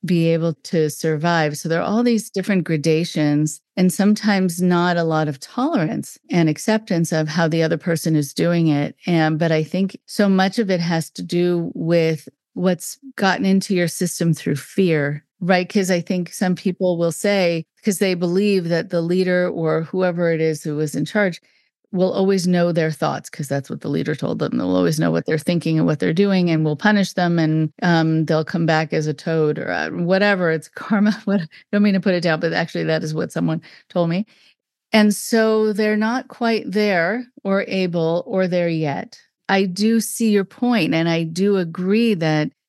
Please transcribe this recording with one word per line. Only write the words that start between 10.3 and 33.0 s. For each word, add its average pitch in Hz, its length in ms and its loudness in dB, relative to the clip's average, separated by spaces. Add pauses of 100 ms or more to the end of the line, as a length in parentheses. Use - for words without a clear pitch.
much 190 280 2
of 208 120 0
it 180 100 2
has 170 300 -2
to - 120 -12
do 175 520 0
with 160 540 0 (260)
what's 180 440 -2 (180)
gotten 190 300 0
into 190 280 2
your 175 140 2
system 170 460 0
through - 220 -2
fear, 147 680 0 (160)
right? 180 280 2
'Cause 190 220 0
I 175 120 2
think 180 320 -4
some 185 200 0
people 180 440 -2
will 170 140 0
say, 175 520 0 (180)
'cause 196 160 0
they 190 160 2
believe 180 540 2
that 170 220 0
the 170 100 0
leader 180 480 2
or 160 360 -2
whoever 175 480 0
it 160 100 0
is 160 200 0
who 147 180 -4
is 151 140 -4
in 151 120 -2
charge 196 340 -2 (520)
will 185 200 0
always 190 340 0
know 175 260 2
their 160 180 0
thoughts, 147 400 -4
'cause 147 180 -10
that's 139 220 -4
what 147 120 -10
the - 60 -8
leader 156 260 -2
told - 240 -4
them. - 200 -2
They'll - 180 0
always 156 240 2
know 165 100 0
what 165 160 0
they're 160 120 0
thinking 165 400 -2
and 156 80 2
what 156 120 0
they're - 160 0
doing 185 360 2
and 160 140 2
will 151 120 0
punish 208 380 0
them. 170 240 0
And, 156 320 2 (120)
um, 160 440 2
they'll 156 180 0
come 170 220 -2
back 160 260 0
as 160 140 -2
a 156 80 -2
toad 156 440 -2
or, - 120 -6
uh, 80 200 -2
whatever. 180 600 0
It's 160 180 -4
karma. 208 440 0
<laughs> - 140 -6
What, 196 160 0 (300)
don't 202 100 2
mean 208 120 4
to 190 60 2
put 185 140 2
it 175 80 0
down, 165 180 2
but 165 120 -2
actually 165 320 -4
that 160 180 0